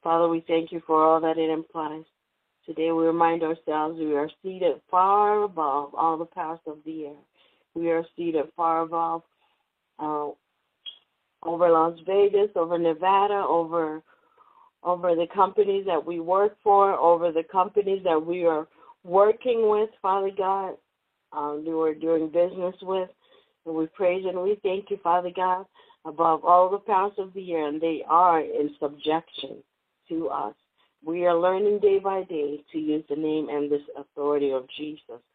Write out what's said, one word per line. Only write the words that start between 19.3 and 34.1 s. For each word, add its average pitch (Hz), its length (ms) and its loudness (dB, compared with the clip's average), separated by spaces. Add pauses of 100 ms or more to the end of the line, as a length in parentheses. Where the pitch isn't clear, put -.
with, 214 200 0 (120)
Father 196 360 0
God, 190 380 -4 (580)
um, 147 320 -8
we 165 80 -6
are 160 200 0
doing 160 340 -2
business 180 540 -2
with. 185 280 -4 (560)
And 165 100 -6
we 160 120 -2
praise 185 380 -2
and 180 160 -4
we 202 220 -2
thank 196 260 -4
you, 202 140 -4
Father 175 320 0
God, 185 300 -2 (400)
above 160 400 0
all 180 240 6
the 196 80 -2
powers 202 400 0
of 190 160 -8
the 185 200 -10
air, 156 140 -2
and 151 140 -4
they 165 260 -2
are 170 320 6
in 147 400 -4
subjection 151 800 -6 (500)
to 165 220 -6
us. 143 260 -6 (500)
We 175 200 -4
are 175 120 4
learning 190 420 2
day 196 200 4
by 190 240 -4
day 147 380 -6 (100)
to 165 60 -8
use 156 320 -2
the 143 60 -4
name 156 340 -4
and 147 220 -4
this 143 100 -2 (160)
authority 143 540 -2